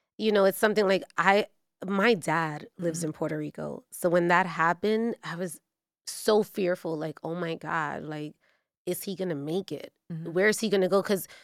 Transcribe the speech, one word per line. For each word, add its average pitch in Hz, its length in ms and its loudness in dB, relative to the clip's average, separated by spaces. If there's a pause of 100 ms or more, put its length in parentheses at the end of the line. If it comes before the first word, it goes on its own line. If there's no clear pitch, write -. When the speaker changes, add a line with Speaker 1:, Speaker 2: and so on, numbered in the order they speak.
(160)
Speaker 1:
you 214 160 2
know, 196 120 6
it's 190 140 4
something, 214 280 4
like, 185 160 2 (160)
I, 196 280 4 (400)
my 202 280 4
dad 156 520 -2 (120)
lives 170 220 -4
Speaker 2:
Mm-hmm. 165 80 -4
Speaker 1:
in 156 40 -6
Puerto 156 260 -4
Rico. 151 520 -8
So - 180 -2
when 175 200 4
that 180 180 4
happened, 175 760 0
I 160 140 -10
was 175 240 -8 (460)
so 214 360 2
fearful, 180 540 -4
like, 156 260 -8
"Oh 160 120 -6
my 170 200 -4
God, 156 500 -6
like, 151 300 -10 (520)
is 180 180 -4
he 196 100 -6
gonna 180 200 -4
make 156 380 -4
it? - 200 -12 (200)
Speaker 2:
Mm-hmm. 165 200 -8
Speaker 1:
Where 185 160 4
is 214 120 2
he 220 80 -2
gonna 190 200 2
go?" 190 140 4
'Cause, 190 260 -2 (160)